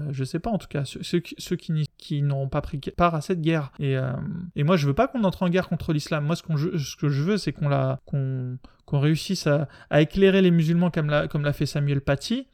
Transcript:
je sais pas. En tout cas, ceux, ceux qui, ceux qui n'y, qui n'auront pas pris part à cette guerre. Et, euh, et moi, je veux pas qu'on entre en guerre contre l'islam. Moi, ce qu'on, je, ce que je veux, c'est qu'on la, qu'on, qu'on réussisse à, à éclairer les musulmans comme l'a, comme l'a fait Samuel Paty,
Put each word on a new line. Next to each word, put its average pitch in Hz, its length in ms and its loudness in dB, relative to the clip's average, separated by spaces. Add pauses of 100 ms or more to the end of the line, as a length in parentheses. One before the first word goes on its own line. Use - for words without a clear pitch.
(120)
je 131 120 -4
sais 160 160 -4
pas. 226 120 -4
En 202 60 0
tout - 100 -8
cas, 139 180 -4
ceux, - 160 -12
ceux 175 180 0
qui, - 180 -10
ceux - 180 -6
qui - 160 -6
n'y, 156 160 0 (100)
qui 147 240 -4
n'auront 139 280 0
pas 147 120 -2
pris - 180 -6
part 170 360 0
à 147 60 -2
cette 180 200 -2
guerre. 156 380 0
Et, 135 180 0
euh, 131 140 -2 (440)
et 147 80 0
moi, 175 140 4
je 143 100 2
veux 139 60 2
pas 226 140 2
qu'on 240 160 -2
entre 190 200 0
en 180 60 2
guerre 175 180 2
contre 165 260 -2
l'islam. 151 320 -2
Moi, 147 100 0
ce - 80 -8
qu'on, 156 140 0
je, 156 200 -2
ce 139 180 -6
que 147 140 0
je 143 140 0
veux, 202 140 2
c'est 185 140 -4
qu'on 147 180 -2
la, 135 360 0
qu'on, 131 520 -4 (280)
qu'on 143 140 0
réussisse 160 480 0
à, 147 200 2 (220)
à 147 120 4
éclairer 190 400 4
les 180 100 6
musulmans 170 400 4
comme 151 180 0
l'a, 147 180 2
comme 151 160 -2
l'a 143 100 2
fait 151 120 -2
Samuel 143 360 0
Paty, 226 520 -2